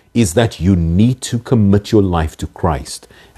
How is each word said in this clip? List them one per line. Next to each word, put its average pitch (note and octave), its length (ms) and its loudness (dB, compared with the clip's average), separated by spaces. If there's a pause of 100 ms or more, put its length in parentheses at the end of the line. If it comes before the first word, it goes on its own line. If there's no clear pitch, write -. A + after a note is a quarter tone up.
(140)
is A2 200 0
that A#2 260 0
you F#2 160 2
need F2+ 460 0
to - 160 -6
commit G#2 540 0
your A2 100 4
life E2+ 360 -2
to D#2+ 100 -10
Christ. - 600 -6 (300)